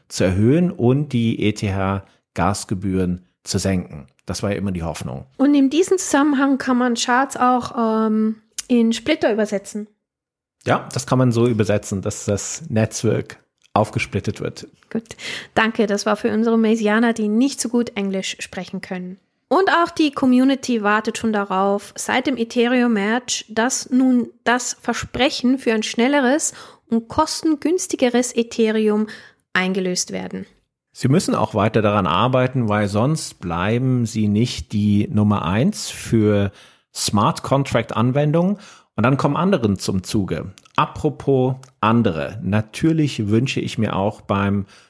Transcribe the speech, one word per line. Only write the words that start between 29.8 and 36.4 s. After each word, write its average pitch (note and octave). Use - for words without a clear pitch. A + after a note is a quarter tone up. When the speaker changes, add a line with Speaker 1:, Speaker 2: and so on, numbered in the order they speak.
Speaker 2:
werden. F#3+
Speaker 1:
Sie -
müssen F#3
auch A2
weiter G#2+
daran G2+
arbeiten, B2+
weil G#2
sonst A#2+
bleiben A2+
sie G#2+
nicht G#2+
die G#2
Nummer G#2
eins A2+
für G#2